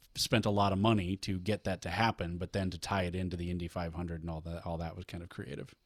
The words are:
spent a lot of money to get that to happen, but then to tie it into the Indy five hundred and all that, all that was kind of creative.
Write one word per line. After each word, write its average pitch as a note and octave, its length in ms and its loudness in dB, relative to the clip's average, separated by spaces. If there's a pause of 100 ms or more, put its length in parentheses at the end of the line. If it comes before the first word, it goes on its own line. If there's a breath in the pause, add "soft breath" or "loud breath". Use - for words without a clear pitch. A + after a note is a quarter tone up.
(140)
spent - 320 2
a G#2+ 40 4
lot G2+ 220 6
of F#2+ 60 4
money G2 380 4
to F#2+ 220 -2
get G2 260 -2
that F#2 180 -2
to - 80 -4
happen, F2 480 2
but F2 160 -4
then F#2+ 160 2
to E2+ 80 -6
tie G2 240 0
it F2 120 0
into F#2 220 -2
the F2 140 -2
Indy F2 180 -2
five E2+ 240 -4
hundred E2+ 300 -4
and E2 80 -4
all D#2+ 100 -4
that, E2+ 240 -8
all E2+ 140 -4
that E2 180 -4
was F2+ 80 -8
kind E2+ 180 -10
of E2+ 60 -12
creative. - 460 -10 (120)